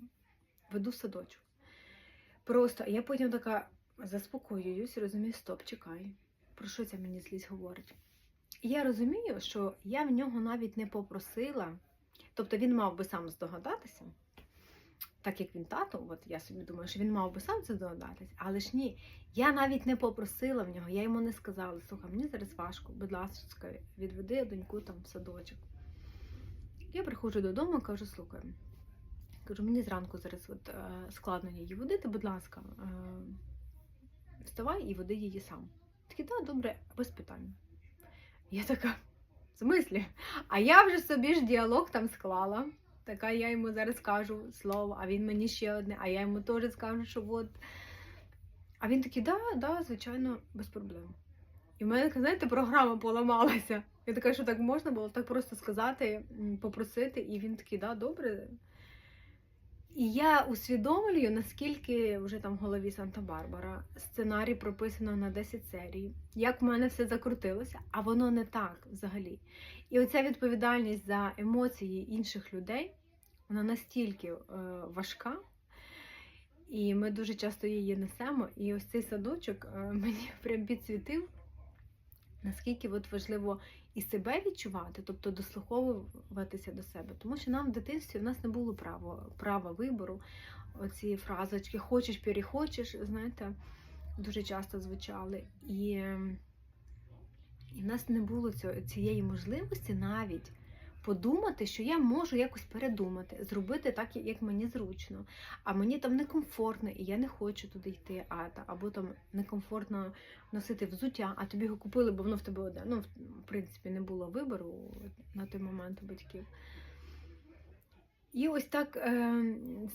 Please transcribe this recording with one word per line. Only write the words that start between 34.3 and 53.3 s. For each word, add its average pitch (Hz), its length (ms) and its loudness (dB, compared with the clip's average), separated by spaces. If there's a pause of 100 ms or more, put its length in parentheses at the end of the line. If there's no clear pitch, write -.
вставай 302 380 -2
і 202 120 -4
води 185 200 -4
її 202 260 -4
сам». - 280 -12 (400)
Такий: - 180 -8
«Да, 403 260 -2
добре, 240 240 0 (200)
без 247 120 -2
питань». - 460 -12 (960)
Я 202 140 -2
така: 247 300 2 (600)
«В - 40 -20
смислі?» 220 480 4 (420)
А 196 100 4
я 320 260 12
вже 349 140 8
собі 294 360 6
ж 330 60 8
діалог 240 500 6
там 226 180 2
склала. 196 580 0 (380)
Така 220 260 -2
я 233 200 2
йому 226 220 2
зараз 220 280 0
кажу 214 520 0
слово, 202 480 0
а 190 60 -2
він 202 200 2
мені 214 220 2
ще 208 260 0
одне, 202 260 -2
а 190 80 0
я 190 120 2
йому 202 200 2
теж 233 320 2
скажу, 226 320 -2
що 226 240 -4
от. 226 200 -2 (1300)
А 220 100 0
він 262 140 8
такий: 247 200 -2
«Да, 349 160 4 (180)
да, 311 260 2
звичайно, 240 560 -2 (160)
без 208 140 -8
проблем». 180 460 -10 (640)
І 220 60 -2
в - 20 2
мене, 254 240 6
знаєте, 302 360 4
програма 247 500 8
поламалася. 226 840 6 (240)